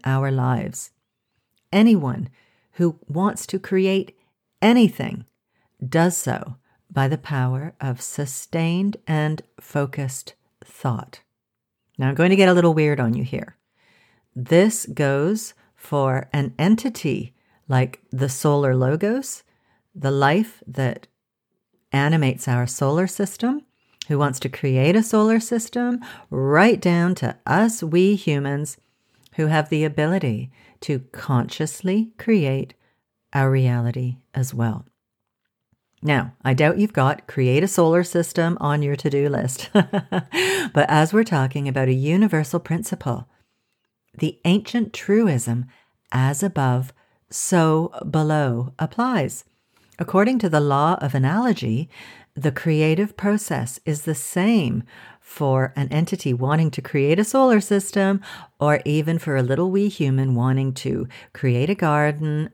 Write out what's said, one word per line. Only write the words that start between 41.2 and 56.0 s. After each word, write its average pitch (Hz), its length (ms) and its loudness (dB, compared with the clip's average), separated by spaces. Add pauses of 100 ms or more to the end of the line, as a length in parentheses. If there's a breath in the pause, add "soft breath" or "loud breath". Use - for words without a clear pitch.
talking 139 420 -2
about 135 220 0
a 131 40 4
universal 160 680 2
principle, 165 680 -6 (880)
the - 280 -4
ancient 202 480 0
truism, 127 760 0 (460 soft breath)
"As 135 300 0
above, 131 500 0 (380)
so 160 640 0 (160)
below," 143 680 0
applies. 220 680 -4 (540 soft breath)
According 208 420 2
to 202 80 0
the 151 120 2
law 143 400 2
of 139 160 -2
analogy, 151 720 0 (440 loud breath)
the 143 180 -2
creative 160 640 0
process 185 680 -2
is 147 180 -4
the 160 120 -4
same 180 680 0 (440 loud breath)
for 131 480 0
an 139 120 -2
entity 156 440 -2